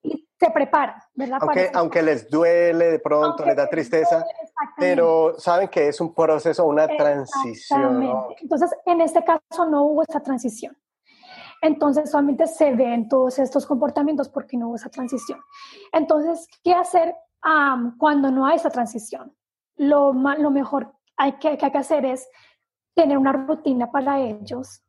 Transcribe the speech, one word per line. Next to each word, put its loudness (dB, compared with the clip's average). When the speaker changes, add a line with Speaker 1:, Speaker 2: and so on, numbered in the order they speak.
Speaker 1:
y -8
se 4
preparan, 0
¿verdad? -6
Speaker 2:
Aunque, 0
Speaker 1:
Para -2
Speaker 2:
aunque 0
les 0
duele 2
de 0
pronto, 0
Speaker 1:
Aunque -4
Speaker 2:
les 2
da 0
Speaker 1:
les -2
Speaker 2:
tristeza, 0
Speaker 1:
duele, -6
exactamente. -10
Speaker 2:
pero 2
saben 0
que 2
es -6
un -4
proceso, 2
una 2
transición, -2
¿no? 2
Speaker 1:
Exactamente. -4
Entonces, -2
en 2
este 2
caso -2
no 2
hubo 2
esa -4
transición. -8
Entonces, 0
solamente 2
se 2
ven 0
todos 2
estos 0
comportamientos -2
porque -10
no -6
hubo -8
esa -14
transición. -10
Entonces, 0
¿qué 4
hacer, 2
am, 0
cuando 2
no 2
hay 4
esa -2
transición? -8
Lo 4
ma-, 0
lo 2
mejor -2
hay 2
que, -2
que -2
hay 0
que -2
hacer 0
es -6
tener 2
una 2
rutina -2
para 0
ellos -8